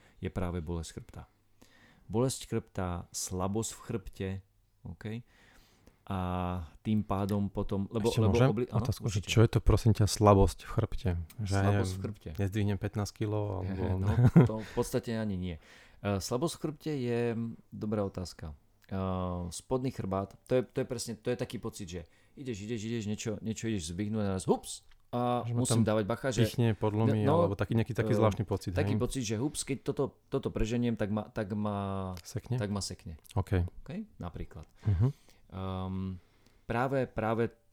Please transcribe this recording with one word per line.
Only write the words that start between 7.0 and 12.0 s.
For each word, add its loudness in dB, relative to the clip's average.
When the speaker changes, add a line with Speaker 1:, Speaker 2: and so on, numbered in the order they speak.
Speaker 1:
pádom 0
potom, -2
lebo, 2
Speaker 2:
Ešte 0
Speaker 1:
lebo 6
Speaker 2:
môžem 6
Speaker 1:
obli-, -2
áno, 2
Speaker 2:
otázku, -2
že 0
Speaker 1:
určite. -10
Speaker 2:
čo 4
je 4
to, 4
prosím 6
ťa, 4
slabosť 6
v -14
chrbte? 0
Že -2
ja 4
Speaker 1:
Slabosť 4
v 4
Speaker 2:
neviem, -6